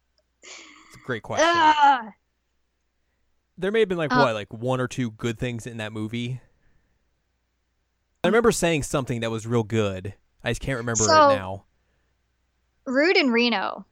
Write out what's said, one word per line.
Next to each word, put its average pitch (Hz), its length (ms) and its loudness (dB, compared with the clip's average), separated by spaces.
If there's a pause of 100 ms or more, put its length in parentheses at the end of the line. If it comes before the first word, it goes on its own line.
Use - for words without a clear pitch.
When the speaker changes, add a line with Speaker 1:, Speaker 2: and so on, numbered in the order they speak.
(440)
Speaker 1:
It's - 520 -20
a - 100 -20
great 117 180 -6
question. 294 260 0
Speaker 2:
Ugh. 302 560 4 (1500)
Speaker 1:
There 185 140 -4
may 220 100 2
have 208 80 2
been, 180 80 -2
like, 156 140 0
Speaker 2:
Uh, 254 60 2
Speaker 1:
what, 123 160 4
like, 104 180 -8
one 123 280 -2
or 127 80 -2
two 120 240 -4
good 113 260 -6
things 120 300 -8
in 117 100 -12
that 107 160 -8
movie? 120 480 -6 (1800)
I 175 40 2
remember 226 240 4
saying 165 320 0
something 123 380 -4
that 113 100 -4
was 110 140 -8
real 117 180 0
good. 98 500 -4 (300)
I 120 80 -4
just 117 100 -6
can't - 160 -6
remember 113 260 -2
Speaker 2:
So, 302 260 6
Speaker 1:
it 277 60 2
now. 95 300 -8 (1200)
Speaker 2:
Rude 294 320 2
and 285 140 2
Reno. 226 600 0